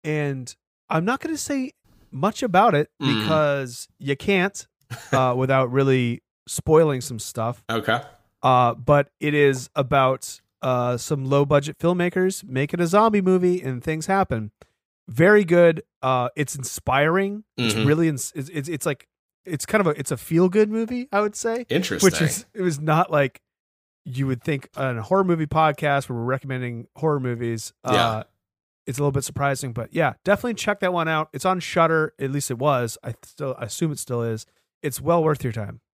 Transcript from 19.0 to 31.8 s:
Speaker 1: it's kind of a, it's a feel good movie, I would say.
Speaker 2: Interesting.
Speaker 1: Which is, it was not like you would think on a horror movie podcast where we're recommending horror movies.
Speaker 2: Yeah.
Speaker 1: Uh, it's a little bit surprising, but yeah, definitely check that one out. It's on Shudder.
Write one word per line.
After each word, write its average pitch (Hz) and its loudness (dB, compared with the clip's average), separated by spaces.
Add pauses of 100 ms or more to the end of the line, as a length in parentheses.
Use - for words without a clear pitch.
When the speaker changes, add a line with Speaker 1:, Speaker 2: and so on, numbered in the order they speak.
Speaker 1:
it's 170 -6
kind 214 0
of 180 2
a, 147 -2
it's 139 -6
a 127 -4
feel 170 2
good 214 2
movie, 226 -4
I 202 0
would 208 -2
say. 233 -4
Speaker 2:
Interesting. 180 0
Speaker 1:
Which - 2
is, 165 -2
it 214 -8
was 170 -2
not 156 0
like 143 0 (640)
you 135 -4
would 127 -4
think 143 -6
on 131 -4
a 110 -6
horror 190 2
movie 170 0
podcast 147 0
where 123 -6
we're 117 -6
recommending 127 -6
horror 151 0
movies. 120 -6 (100)
Speaker 2:
Yeah. 127 -2
Speaker 1:
Uh, 110 2 (640)
it's 131 -6
a - -2
little 143 2
bit 131 -2
surprising, 139 -4
but 113 -8
yeah, 147 2 (100)
definitely 202 0
check 208 -2
that 180 0
one 170 0
out. 156 -2
It's 143 -10
on 185 2
Shudder. 160 2